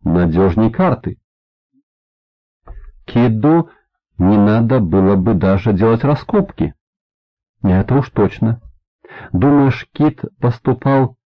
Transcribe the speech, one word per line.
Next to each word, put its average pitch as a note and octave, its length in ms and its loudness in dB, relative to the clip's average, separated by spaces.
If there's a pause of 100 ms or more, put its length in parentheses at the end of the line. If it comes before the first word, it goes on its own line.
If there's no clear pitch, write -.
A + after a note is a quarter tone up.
надежней F2+ 680 0
карты. - 480 -4 (1900)
Кидду B2 640 0 (480)
не F#2+ 180 2
надо A2+ 440 2
было G2 360 2
бы F#2+ 180 0
даже F#2+ 380 0
делать A2+ 320 2
раскопки. F3 720 -2 (880)
Это G2 340 0
уж C#3 140 -2
точно. A2 500 -2 (720)
Думаешь, C#3 600 2
Кид - 320 -2 (160)
поступал C3 760 -2 (120)